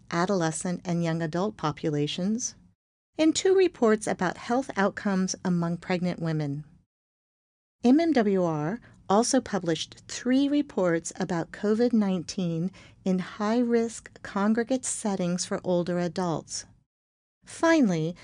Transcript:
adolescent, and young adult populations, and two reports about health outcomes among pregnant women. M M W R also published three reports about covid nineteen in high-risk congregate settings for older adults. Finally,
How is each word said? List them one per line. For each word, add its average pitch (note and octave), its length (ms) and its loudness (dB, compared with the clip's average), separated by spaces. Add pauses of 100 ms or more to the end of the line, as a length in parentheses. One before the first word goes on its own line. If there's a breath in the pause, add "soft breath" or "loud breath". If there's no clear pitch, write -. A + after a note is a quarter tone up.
(120)
adolescent, F3 760 0
and E3+ 180 0
young E3 200 -2
adult F3 340 -2
populations, D#3+ 960 -2 (640)
and D#4+ 180 4
two F#4+ 200 4
reports A#3 500 2
about F#3 320 -2
health B3 400 -2
outcomes F#3+ 680 0
among F3 340 0
pregnant F3+ 420 -2
women. D3+ 440 -2 (1200)
M B3+ 160 6
M E4 140 2
W G3+ 300 4
R D#3+ 360 -2 (300 soft breath)
also A#3+ 320 4
published E3+ 680 -4
three C4 400 0
reports G3 720 0
about E3+ 320 -2
covid A3 400 2
nineteen F#3 800 0 (340 loud breath)
in F#3 140 2
high-risk A3+ 1040 -2
congregate A3+ 640 0
settings F3+ 580 -2
for - 200 -4
older F3 340 0
adults. F3 680 -4 (800)
Finally, F#3+ 800 2